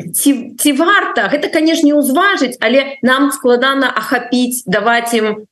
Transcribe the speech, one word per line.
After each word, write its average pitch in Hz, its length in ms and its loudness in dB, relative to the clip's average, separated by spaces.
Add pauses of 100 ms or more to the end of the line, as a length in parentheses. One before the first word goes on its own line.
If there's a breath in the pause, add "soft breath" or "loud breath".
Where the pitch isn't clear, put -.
(140)
ці, 262 440 0
ці 294 180 0
варта? 339 560 0
Гэта, 294 160 -2
канешне, 320 460 2
ўзважыць, 294 640 0
але 269 420 0
нам 262 300 2
складана 254 560 0
ахапіць, 247 800 -2
даваць 233 480 0
ім 214 380 -2